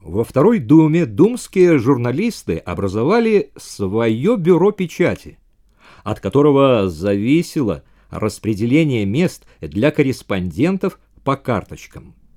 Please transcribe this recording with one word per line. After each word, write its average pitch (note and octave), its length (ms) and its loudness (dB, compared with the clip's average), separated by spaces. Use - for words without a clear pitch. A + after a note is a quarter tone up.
во F2+ 240 -4
Второй G3 340 2
Думе D#3 480 4
думские F3 720 2
журналисты B2 760 -2
образовали A#2+ 1000 -2
своё A2+ 800 -2
бюро F3+ 360 2
печати, D#3+ 680 -4
от G#2 160 -6
которого C3+ 680 2
зависело G2+ 960 -2
распределение A2+ 920 -2
мест C3 420 -2
для F#2+ 300 -2
корреспондентов B2+ 1080 -2
по C3+ 120 -2
карточкам. - 760 -8